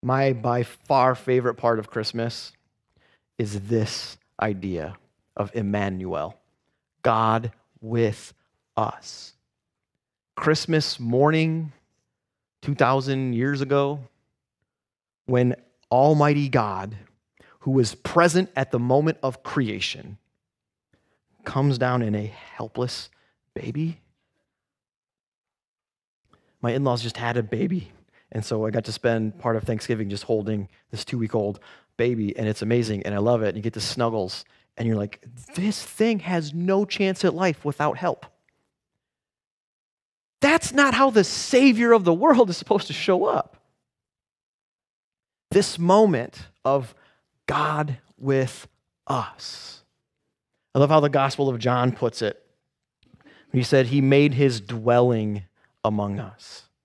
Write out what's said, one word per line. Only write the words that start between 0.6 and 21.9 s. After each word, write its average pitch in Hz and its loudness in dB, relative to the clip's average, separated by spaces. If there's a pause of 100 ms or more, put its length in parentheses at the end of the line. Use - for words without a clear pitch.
far 131 2
favorite 123 0
part 117 0
of 107 -8
Christmas 117 -6 (840)
is 101 -6
this 110 -2 (220)
idea 95 -6 (380)
of 101 -6
Emmanuel, 95 -4 (640)
God 113 0 (300)
with 110 -2 (440)
us. - -8 (1000)
Christmas 156 -2
morning, 156 0 (880)
two 143 -4
thousand 131 0
years 135 -2
ago, 139 -2 (1300)
when 123 2 (360)
Almighty 147 4
God, 107 -2 (640)
who 135 -4
was 127 2
present 175 2
at 135 -2
the 123 -2
moment 139 2
of 131 -6
creation, 104 -6 (1300)
comes 135 0
down 127 0